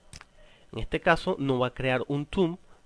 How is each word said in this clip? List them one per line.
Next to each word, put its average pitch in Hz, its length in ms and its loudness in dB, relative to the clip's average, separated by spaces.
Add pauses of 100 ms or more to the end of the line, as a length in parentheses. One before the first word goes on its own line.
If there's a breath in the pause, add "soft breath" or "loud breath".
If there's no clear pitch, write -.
(720 soft breath)
En 113 60 -8
este 117 220 -2
caso 175 380 2
no 135 200 0
va 123 80 2
a 123 80 -4
crear 127 340 0
un 143 160 -2
tum, 170 320 0 (300 soft breath)